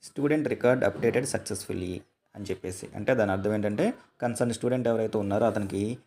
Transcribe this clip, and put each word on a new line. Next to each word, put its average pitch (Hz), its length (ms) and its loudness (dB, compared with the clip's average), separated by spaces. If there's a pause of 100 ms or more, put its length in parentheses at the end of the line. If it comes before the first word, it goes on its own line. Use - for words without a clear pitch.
"Student 147 420 0
record 127 340 4
updated 113 460 2
successfully" 92 680 -6 (400)
అని 104 100 -10
చెప్పేసి. 92 500 -8
అంటే 104 200 0
దాని 104 180 4
అర్థం 98 220 0
ఏంటంటే 107 320 0 (340)
కన్సర్న్ 120 340 0
స్టూడెంట్ 123 340 0
ఎవరైతే 110 300 0
ఉన్నారో 101 280 2
అతనికి 101 360 0 (240)